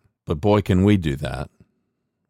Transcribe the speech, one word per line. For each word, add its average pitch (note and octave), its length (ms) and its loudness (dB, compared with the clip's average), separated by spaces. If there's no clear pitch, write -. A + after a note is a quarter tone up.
but D#2+ 140 -6
boy, G#2 220 2
can F#2+ 240 2
we G#2 100 6
do D#2 220 -2
that. C2 320 -8